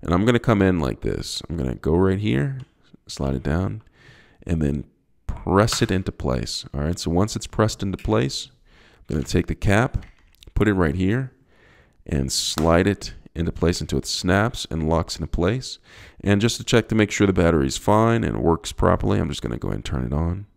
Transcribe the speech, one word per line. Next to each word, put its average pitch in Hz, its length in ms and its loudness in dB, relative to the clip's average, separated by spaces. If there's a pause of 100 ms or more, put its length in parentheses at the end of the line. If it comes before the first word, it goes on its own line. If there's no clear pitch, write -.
and 85 140 -2
I'm 92 100 4
gonna 120 140 4
come 107 240 4
in 92 160 4
like 65 220 -2
this. - 480 -6
I'm - 80 -6
gonna 65 180 -2
go 76 220 0
right 95 240 2
here, 131 400 -2 (480)
slide 67 280 -4
it 67 80 -6
down, 95 360 -2 (640)
and 85 160 -2
then 73 220 0 (460)
press 98 520 2
it 120 120 0
into 92 180 -2
place. 62 540 -4 (100)
All 69 60 -4
right, 78 180 -2
so - 100 -6
once 90 280 0
it's - 100 -8
pressed - 340 0
into 95 160 -4
place, 113 540 -2 (580)
I'm - 60 -6
gonna 73 100 -2
take 90 220 0
the - 80 -4
cap, 107 500 0 (500)
put 104 120 4
it 104 80 4
right 85 220 2
here, 113 360 -2 (720)
and 69 280 -2
slide 82 560 2
it - 260 -4 (180)
into 82 200 -4
place 85 280 0
until 73 200 -4
it - 60 -10
snaps 98 680 0
and 78 160 -2
locks 82 260 0
into 82 140 -8
place. 107 500 -2 (460)
And 101 160 4
just 113 160 0
to - 80 -10
check 117 240 2
to 110 80 0
make 107 160 2
sure 101 160 4
the 95 40 4
battery 82 360 4
is 65 80 -4
fine 113 480 2
and 58 180 -2
works 80 300 0
properly, 98 480 2
I'm 82 80 -2
just 71 140 -8
gonna 58 140 -6
go 50 120 -6
ahead 50 80 -4
and 57 80 -8
turn 64 200 -4
it 60 80 -4
on 85 340 -2 (100)